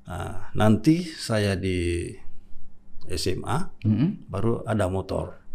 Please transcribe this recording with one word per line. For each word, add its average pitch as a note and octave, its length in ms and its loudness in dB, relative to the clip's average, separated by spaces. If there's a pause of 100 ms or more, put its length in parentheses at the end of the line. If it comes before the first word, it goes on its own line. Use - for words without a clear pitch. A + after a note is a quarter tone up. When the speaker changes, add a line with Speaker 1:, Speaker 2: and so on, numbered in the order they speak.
Speaker 1:
Nah, - 500 -4
nanti A2 500 6
saya G#2 480 0
di F2+ 600 -2 (920)
S - 220 0
M - 160 0
A, D3+ 300 0 (100)
Speaker 2:
Mhm. A#2 460 2
Speaker 1:
baru G#2 340 0
ada G#2+ 240 0
motor. F2+ 540 -4 (140)